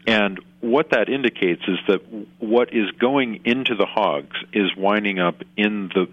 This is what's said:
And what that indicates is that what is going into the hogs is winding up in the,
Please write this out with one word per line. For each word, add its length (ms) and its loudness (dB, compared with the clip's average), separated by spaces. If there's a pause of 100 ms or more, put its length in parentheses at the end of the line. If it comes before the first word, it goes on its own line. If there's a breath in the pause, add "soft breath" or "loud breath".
And 320 2 (220)
what 300 0
that 180 2
indicates 580 0
is 100 0 (120)
that 100 2 (400)
what 340 2
is 180 0
going 520 -2
into 320 0
the 100 2
hogs 520 -2 (160)
is 240 0
winding 420 0
up 240 0 (140)
in 360 -2
the, 200 2